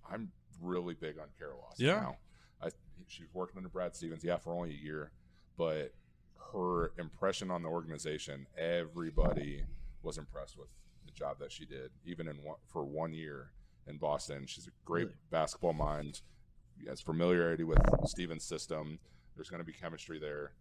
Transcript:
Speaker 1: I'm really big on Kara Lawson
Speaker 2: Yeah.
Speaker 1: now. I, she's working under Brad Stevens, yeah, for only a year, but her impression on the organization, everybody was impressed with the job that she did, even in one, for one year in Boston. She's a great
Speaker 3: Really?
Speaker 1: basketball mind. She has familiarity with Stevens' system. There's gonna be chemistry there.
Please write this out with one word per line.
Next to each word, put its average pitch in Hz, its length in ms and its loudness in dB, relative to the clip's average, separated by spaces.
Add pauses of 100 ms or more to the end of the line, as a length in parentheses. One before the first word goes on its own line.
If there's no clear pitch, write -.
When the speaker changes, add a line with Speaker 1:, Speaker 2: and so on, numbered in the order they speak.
Speaker 1:
I'm 110 220 -6 (300)
really 87 340 0
big 78 240 -6
on 76 80 -12 (100)
Kara 71 180 -10
Lawson 64 300 -4
Speaker 2:
Yeah. 185 140 6
Speaker 1:
now. - 180 -4 (440)
I, 85 80 -2 (380)
she's 82 260 -14
working 92 240 -4
under 92 120 -8
Brad 90 260 -2
Stevens, 80 280 -6
yeah, 87 140 4
for 82 160 -4
only 87 180 -2
a - 60 -6
year, 76 340 -6 (460)
but 78 360 2 (600)
her 90 440 2
impression 92 540 0
on 87 100 0
the 82 80 -4
organization, 76 800 -4 (100)
everybody 78 1040 2 (400)
was 78 140 -4
impressed 71 400 -10
with 67 100 -16 (380)
the - 60 -18
job 69 280 -4
that 71 120 -8
she 76 140 -12
did, 65 260 -10 (140)
even 82 220 -6
in 73 160 -6
one, 76 140 -8 (100)
for 78 180 -2
one 78 280 -2
year 73 380 -8 (360)
in 73 100 -10
Boston. 73 480 0
She's 62 220 -10
a - 40 -16 (140)
great 85 220 4
Speaker 3:
Really? - 80 -10 (160)
Speaker 1:
basketball 82 420 4
mind. 73 480 0 (580)
She - 80 -12
has - 140 -8
familiarity 85 600 6
with 80 160 10 (260)
Stevens' 82 380 -2
system. 78 560 -4 (360)
There's - 140 -12
gonna 87 140 -6
be 80 100 -10
chemistry 82 460 -8
there. 73 420 -4